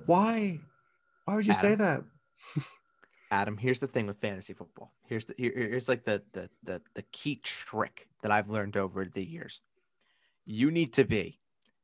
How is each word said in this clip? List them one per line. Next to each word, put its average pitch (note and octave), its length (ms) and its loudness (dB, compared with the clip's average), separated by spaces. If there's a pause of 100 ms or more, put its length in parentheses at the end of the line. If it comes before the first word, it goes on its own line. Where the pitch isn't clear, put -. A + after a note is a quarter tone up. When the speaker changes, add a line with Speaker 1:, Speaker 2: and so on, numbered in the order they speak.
Speaker 1:
"Why? G3 520 4 (680)
Why G3 100 0
would G#3+ 100 2
you G#3 80 6
say G#3 200 8
Speaker 2:
Adam. F#3 360 2 (460)
Speaker 1:
that?" C#3+ 80 -2 (360)
<laughs> - 320 -14
Speaker 2:
Adam, G#2 260 0
here's B2+ 200 0
the - 80 -6
thing A#2 220 -2
with G2+ 100 -6
fantasy G2 360 -6
football. - 380 -20 (140)
Here's A2+ 200 -6
the, - 120 -14
here, B2 180 -2
here's, A#2+ 320 -4
like, A#2+ 160 0
the, G#2 200 0 (100)
the, F#2 160 -10 (140)
the, F2+ 180 -8 (140)
the - 160 -10
key - 320 -6
trick - 640 -6 (160)
that G#2+ 80 2
I've G#2 180 2
learned G2+ 260 -4
over F#2+ 300 -2
the F#2 180 -8
years. - 380 -14 (840)
You A2+ 260 2
need E3 220 0
to C3+ 100 8
be G2 360 -2 (440)